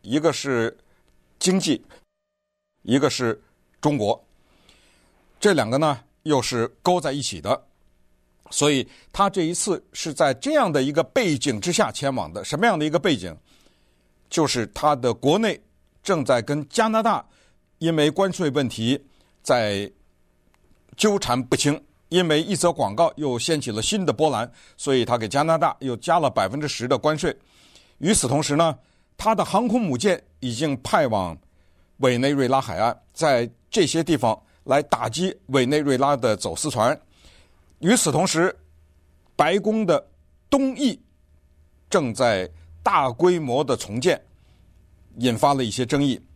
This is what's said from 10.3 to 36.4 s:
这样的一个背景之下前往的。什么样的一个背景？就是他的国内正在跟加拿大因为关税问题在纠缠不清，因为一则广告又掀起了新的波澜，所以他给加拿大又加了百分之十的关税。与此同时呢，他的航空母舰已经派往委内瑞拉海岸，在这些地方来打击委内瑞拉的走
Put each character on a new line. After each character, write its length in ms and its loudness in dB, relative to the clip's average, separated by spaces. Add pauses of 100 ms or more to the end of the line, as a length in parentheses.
这 160 -6
样 200 2
的 120 2
一 80 -2
个 120 2
背 340 0
景 220 -2
之 140 -4
下 180 0
前 220 -4
往 180 -6
的。 120 -10
什 140 -6
么 80 0
样 120 2
的 80 0
一 40 -2
个 100 0
背 160 2
景？ 200 -10 (920)
就 160 0
是 220 -2
他 280 0
的 180 -2
国 240 2
内 220 -2 (440)
正 220 0
在 160 4
跟 280 -6
加 180 0
拿 140 0
大 220 0 (540)
因 180 0
为 140 4
关 220 0
税 200 -2
问 180 0
题 340 -2 (380)
在 500 0 (1040)
纠 220 2
缠 240 -2
不 140 -2
清， 280 -2 (260)
因 180 2
为 140 2
一 140 -2
则 160 2
广 240 -4
告 200 2
又 220 -4
掀 220 -2
起 120 -8
了 100 -6
新 240 -2
的 80 2
波 160 2
澜， 200 -2 (280)
所 180 0
以 80 2
他 140 0
给 100 -4
加 140 0
拿 160 2
大 220 0
又 180 -6
加 220 0
了 100 2
百 180 0
分 140 -6
之 60 -6
十 200 -6
的 120 0
关 180 0
税。 180 -2 (640)
与 160 0
此 140 0
同 140 0
时 140 -2
呢， 220 2 (400)
他 160 0
的 100 0
航 240 0
空 140 0
母 160 -2
舰 240 0 (180)
已 140 -6
经 300 -2
派 240 2
往 280 -2 (640)
委 180 2
内 140 0
瑞 180 0
拉 140 2
海 160 -8
岸， 180 0 (160)
在 380 0 (220)
这 160 2
些 160 -2
地 120 2
方 240 0 (260)
来 180 2
打 260 -2
击 260 -4 (120)
委 180 2
内 140 0
瑞 180 0
拉 180 2
的 220 0
走 180 -6